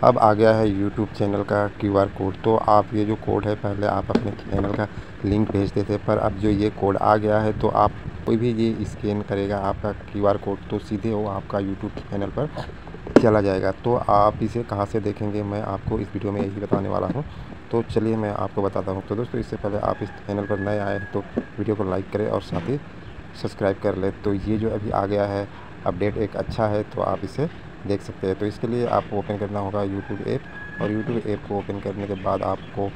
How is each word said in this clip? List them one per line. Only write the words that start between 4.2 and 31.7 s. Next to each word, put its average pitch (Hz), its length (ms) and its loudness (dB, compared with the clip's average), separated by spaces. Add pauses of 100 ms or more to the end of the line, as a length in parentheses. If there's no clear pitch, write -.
चैनल 98 400 -2
का 104 140 0 (380)
लिंक 104 260 4
भेजते 98 320 2
थे, 101 160 0
पर 107 180 2
अब 104 220 0
जो 107 100 2
ये 104 220 4
कोड 98 260 0
आ 104 200 6
गया 104 220 4
है, 107 200 2
तो 110 100 2
आप 104 220 6 (340)
कोई 117 120 4
भी 120 160 2
ये 110 320 2
स्कैन 104 380 -2
करेगा 101 380 0
आपका 101 300 0 (120)
क्यूआर 101 340 2
कोड, 98 320 -6
तो 104 120 0
सीधे 110 320 -2
वो 107 160 0
आपका 98 300 -2
YouTube 98 420 -4
चैनल 101 300 -4
पर 151 180 -2 (680)
चला 107 240 8
जाएगा। 95 320 2
तो 120 220 0
आप 104 480 4
इसे 117 220 -2
कहाँ 101 200 -2
से 110 160 -2
देखेंगे, 104 420 -2
मैं 101 200 -4
आपको 104 360 -2
इस 101 80 -4
वीडियो 101 240 -4
में 101 100 -2
यही 101 200 -4
बताने 98 280 0
वाला 95 180 0
हूँ। 123 180 -4 (460)
तो 117 140 2
चलिए 113 320 0
मैं 107 140 -2
आपको 104 300 -2
बताता 98 300 -2
हूँ। 95 120 -4
तो 104 120 -4
दोस्तों, 120 240 -4
इससे 110 180 -6
पहले 104 240 -4
आप 104 220 0
इस 101 60 -8
चैनल 101 360 -4
पर 101 160 0
नए 104 180 0
आए 101 140 -2
हैं 98 200 -6
तो 101 100 -2 (340)
वीडियो 104 180 0
को 104 100 -2
लाइक 95 260 -2
करें 104 160 0
और 104 160 0
साथ 85 260 -4
ही 143 100 0 (560)
सब्सक्राइब 98 440 -2
कर 98 180 0
लें। 95 140 0 (100)
तो 104 120 0
ये 104 240 0
जो 110 120 0
अभी 107 220 -4
आ 98 160 2
गया 101 200 2
है 101 200 -2 (380)
अपडेट, 95 320 0
एक 104 180 -2
अच्छा 107 320 0
है, 104 180 2
तो - 180 -4
आप 95 200 -2
इसे 135 260 -2 (380)
देख 98 140 0
सकते - 260 -6
हैं। 95 80 2
तो 104 100 -4
इसके 104 220 -4
लिए 120 200 0
आपको 104 300 2
ओपन 101 200 -2
करना 101 220 -2
होगा 101 220 -2
YouTube 98 460 -4
ऐप, 120 140 -2 (400)
और 107 100 0
YouTube 110 360 -2
ऐप 104 200 -2
को 101 100 -2
ओपन 101 220 -4